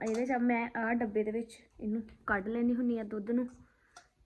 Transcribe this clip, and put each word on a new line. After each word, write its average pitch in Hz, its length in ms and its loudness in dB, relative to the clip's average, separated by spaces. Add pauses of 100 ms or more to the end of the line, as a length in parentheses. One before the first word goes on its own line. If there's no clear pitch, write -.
(100)
ਇਹਦੇ 233 160 0
'ਚ 269 60 0
ਮੈਂ 240 440 2
ਆਹ 226 180 0
ਡੱਬੇ 214 300 2
ਦੇ 214 60 -2
ਵਿੱਚ 226 280 -4 (220)
ਇਹਨੂੰ 220 220 -2 (240)
ਕੱਢ 202 220 0
ਲੈਂਦੀ 240 260 2
ਹੁੰਦੀ 240 240 0
ਆ 220 40 -4
ਦੁੱਧ 214 280 -4
ਨੂੰ, 247 180 0 (760)